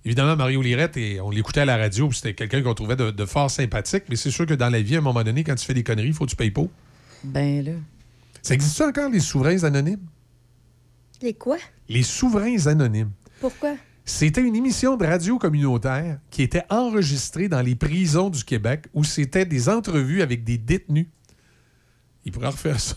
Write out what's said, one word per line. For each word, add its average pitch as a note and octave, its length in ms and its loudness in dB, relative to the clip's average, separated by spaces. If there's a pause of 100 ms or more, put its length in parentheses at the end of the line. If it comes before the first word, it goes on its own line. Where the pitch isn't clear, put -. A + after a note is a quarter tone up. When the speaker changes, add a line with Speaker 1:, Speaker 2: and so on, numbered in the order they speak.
Speaker 1:
évidemment, C3+ 300 2
Mario C3+ 280 0
Lirette, C3 340 0
et G#2 240 -4
on G2 100 -6
l'écoutait A2 300 0
à C#3+ 60 4
la B2+ 100 4
radio, A2 320 2
puis B2 80 -2
c'était G#2+ 160 -4
quelqu'un A#2 300 -2
qu'on B2 100 0
trouvait A2 240 -2
de, A#2 140 0
de G2+ 160 -4
fort C#3+ 240 0
sympathique, B2+ 580 -2
mais A#2+ 80 -2
c'est C#3+ 140 -2
sûr E3+ 160 -2
que D#3 80 0
dans A#2+ 160 2
la A#2 100 2
vie, G#2 160 0
à - 20 2
un D3+ 40 2
moment A#2+ 200 2
donné, A#2+ 220 0
quand D3+ 100 -2
tu - 120 -4
fais C3 80 -2
des A#2+ 100 0
conneries, A2+ 240 0
il D#3 60 0
faut D#3 100 -2
que B2 60 -4
tu - 60 -6
payes A2+ 140 0
pour. D3+ 200 -2 (520)
Speaker 2:
Ben C#3+ 420 0
là. D#3 80 -4 (680)
Speaker 1:
Ça - 140 0
existe D3 260 2
encore, C#4+ 300 2
les G3+ 100 4
souverains D#3+ 420 2
anonymes ? D#3+ 440 0 (1120)
Speaker 3:
Les A#3 140 -4
quoi ? C#4 240 -4 (300)
Speaker 1:
Les A#2+ 140 0
souverains G#3+ 640 2
anonymes. A2+ 440 2 (300)
Speaker 3:
Pourquoi ? C#4+ 360 -4 (300)
Speaker 1:
C'était D#3 340 0
une B3 160 2
émission B3+ 400 2
de F#3+ 80 0
radio F3 320 0
communautaire C#3+ 840 0 (120)
qui C#3+ 120 -2
était E3 280 0
enregistrée G3 800 0
dans C#3+ 120 0
les B2 140 0
prisons E3+ 560 2
du C#3+ 140 -6
Québec A#2+ 400 -2 (100)
où D3 100 2
c'était D3+ 400 0
des C#3 240 0
entrevues F3+ 540 2
avec A#2+ 220 -2
des A#2 140 0
détenus. D#3 500 0 (1160)
Il - 80 -8
pourrait C3 160 -6
refaire C#3 300 -2
ça, - 180 -4